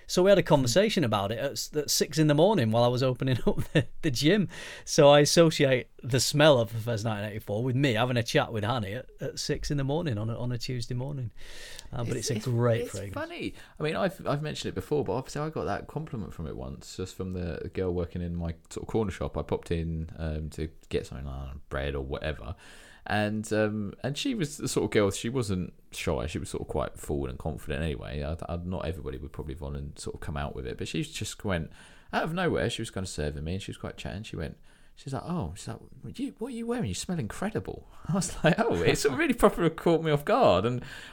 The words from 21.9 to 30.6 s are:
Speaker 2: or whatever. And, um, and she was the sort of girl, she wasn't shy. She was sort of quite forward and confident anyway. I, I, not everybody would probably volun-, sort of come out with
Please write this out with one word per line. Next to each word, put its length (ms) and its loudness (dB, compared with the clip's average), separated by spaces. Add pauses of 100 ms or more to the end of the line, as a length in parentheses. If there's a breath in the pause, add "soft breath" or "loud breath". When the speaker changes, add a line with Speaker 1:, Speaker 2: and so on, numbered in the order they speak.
Speaker 2:
or 80 -4
whatever. 520 -6 (520 loud breath)
And, 460 0
um, 400 0 (100)
and 140 -4
she 160 -2
was 240 -4
the 100 -4
sort 180 0
of 60 0
girl, 200 4
she 180 -4
wasn't 440 -2 (180)
shy. 340 -2
She 140 -4
was 100 -8
sort 120 -4
of 60 -10
quite 300 -4
forward 320 -4
and 80 -10
confident 460 -4
anyway. 400 -4
I, 120 -4 (160)
I, 140 -4
not 220 -4
everybody 320 -6
would 120 -10
probably 240 -8
volun-, 420 -8
sort 180 -10
of 60 -12
come 140 -6
out 200 -6
with 100 -8